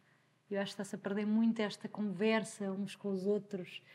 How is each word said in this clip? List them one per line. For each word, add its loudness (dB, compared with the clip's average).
Eu 0
acho -6
que -6
está-se -6
a -6
perder -2
muito 4
esta -4
conversa 0
uns -4
com -6
os 0
outros. 0